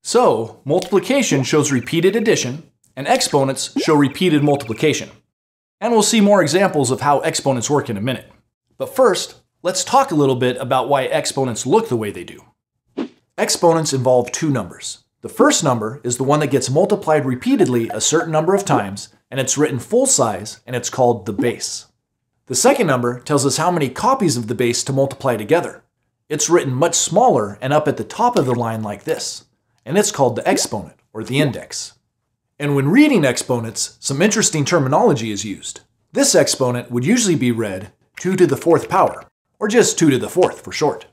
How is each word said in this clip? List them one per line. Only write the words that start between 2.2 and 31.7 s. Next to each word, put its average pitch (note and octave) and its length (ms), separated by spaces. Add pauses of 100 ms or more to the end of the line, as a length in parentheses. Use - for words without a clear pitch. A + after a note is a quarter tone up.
and C#3 120
exponents C#3+ 720
show D#3 140
repeated D3 480
multiplication. C#3+ 680 (720)
And A#3 140
we'll G#3+ 100
see A3+ 160
more G3+ 220
examples D3 500
of B2+ 80
how C#3 220
exponents C#3 480
work C#3+ 200
in A2 60
a G2 60
minute. B2 280 (480)
But C3 160
first, A3 420 (280)
let's F3+ 220
talk C4 260
a E3 40
little C#3 200
bit B2 220
about C3 320
why C3+ 140
exponents C3 600
look G#3+ 220
the B2 80
way G#2+ 160
they F2 140
do. - 180 (960)
Exponents E3 560
involve B2+ 400
two D#3+ 160
numbers. - 560 (160)
The - 80
first - 340
number A#2+ 400
is B2 140
the C3 80
one D3+ 160
that C3+ 100
gets C3 180
multiplied D#3+ 560
repeatedly B2+ 600
a G#2+ 140
certain D#3+ 320
number D#3+ 200
of G3 120
times, G2+ 440 (220)
and C3+ 80
it's B2+ 180
written C3+ 220
full B3 260
size, A2 640
and B2 80
it's A#2+ 140
called A#2+ 360
the A2+ 60
base. - 540 (640)
The B2+ 80
second A#3 320
number B2 340
tells C#3 240
us C3+ 120
how E3 140
many D#3 160
copies G#3 480
of A#2 120
the A#2 80
base A#2+ 300
to C3+ 80
multiply C3+ 440
together. - 460 (440)
It's D3+ 220
written D#3 240
much D3 220
smaller D3+ 680
and C3 100
up D3+ 160
at C3+ 80
the G#2+ 80
top A#3+ 340
of D3+ 80
the B2+ 100
line A2+ 280
like G#2 220
this, - 400 (400)
and D3 120
it's G#3 140
called A#2+ 240
the A2+ 100
exponent, A2+ 520 (160)
or A2 100
the B2+ 160
index. A2 540 (680)